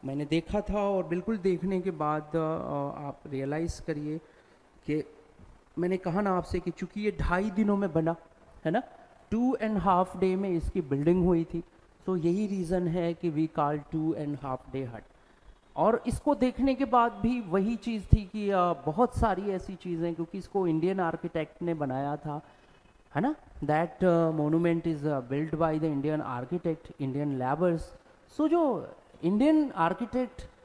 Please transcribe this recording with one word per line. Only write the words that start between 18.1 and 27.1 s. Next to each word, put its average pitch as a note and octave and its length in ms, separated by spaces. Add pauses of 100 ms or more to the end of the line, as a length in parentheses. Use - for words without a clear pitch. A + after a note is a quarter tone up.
कि, G3+ 240
अ, G3 80 (160)
बहुत F3 460
सारी G3+ 320
ऐसी F#3 240
चीज़ें, E3+ 400
क्योंकि E3 220
इसको F#3 300
Indian E3+ 320
architect E3 640
ने E3+ 120
बनाया C#3+ 440
था, D3+ 240 (720)
है D3+ 60
ना? C#4+ 140 (280)
That, D#3 400
uh, E3 360
monument E3 480
is, D3+ 160
uh, D3 180 (100)
built D3+ 200
by D#3 280
the D3+ 220
Indian D3+ 240
architect, D#3 680 (100)
Indian C#3 380